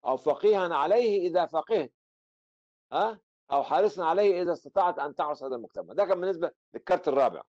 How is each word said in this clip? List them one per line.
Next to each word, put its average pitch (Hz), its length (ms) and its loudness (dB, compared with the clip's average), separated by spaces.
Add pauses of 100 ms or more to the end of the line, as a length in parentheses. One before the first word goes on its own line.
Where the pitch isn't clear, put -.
أو 131 120 -2
فقيها 180 580 0
عليه 196 520 2
إذا 170 180 0
فقهت، 156 480 -2 (960)
ها؟ 208 280 -2 (320)
أو 139 120 0
حارسا 190 380 0
عليه 180 400 2
إذا 175 120 -2
استطعت 165 460 -2
أن 143 160 -8
تحرس 151 280 -4
هذا 131 120 -6
المجتمع. 98 380 -12
ده 185 120 0
كان 180 160 0
بالنسبة 175 300 -2 (220)
للكارت 180 340 -2
الرابع. 127 360 2 (100)